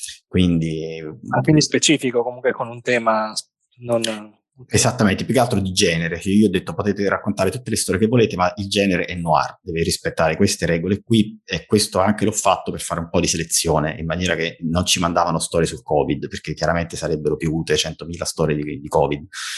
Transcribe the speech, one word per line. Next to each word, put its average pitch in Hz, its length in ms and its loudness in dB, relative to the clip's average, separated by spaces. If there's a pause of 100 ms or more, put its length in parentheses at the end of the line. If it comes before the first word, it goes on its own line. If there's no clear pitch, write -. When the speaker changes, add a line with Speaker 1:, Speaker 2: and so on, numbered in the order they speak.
(260)
Speaker 1:
quindi 80 720 0 (300)
Speaker 2:
Ah, 151 100 0
quindi 151 220 4
specifico, 127 600 0
comunque 123 300 -2
con 120 160 -8
un 120 140 -14
tema 110 520 0
s-, - 140 -10 (300)
non 113 560 -4 (340)
Speaker 1:
Esattamente, 101 580 2
più - 80 -2
che 127 60 6
altro 110 200 2
di 95 120 -2
genere, 85 460 0
che 98 120 -4
io 104 160 6
ho 95 40 4
detto: 90 220 -2
"Potete 98 380 -2
raccontare 98 400 0
tutte 123 180 -10
le 110 80 -2
storie 90 240 0
che 110 60 4
volete, 113 300 4
ma 90 200 2
il 98 120 -6
genere 98 360 2
è 87 100 -8
noir, 80 460 0
deve 82 220 -4
rispettare 82 520 0
queste 95 300 0
regole 85 380 0
qui", - 420 2
e - 220 -6
questo 104 320 2
anche 101 260 2
l'ho 104 80 2
fatto 95 380 0
per 85 100 -8
fare 85 200 -4
un 82 100 -8
po' 90 100 2
di 82 60 2
selezione, 78 720 0
in 80 80 -6
maniera 87 280 0
che 82 280 -2
non 85 240 0
ci - 120 2
mandavano 85 420 2
storie 82 260 0
sul 82 160 -8
covid, 71 460 0
perché - 260 -8
chiaramente 82 420 -2
sarebbero 76 400 -2
piovute 78 400 -2
centomila 80 480 -6
storie 78 320 0
di, 73 240 -6
di 73 80 -14
covid. 73 380 0 (320)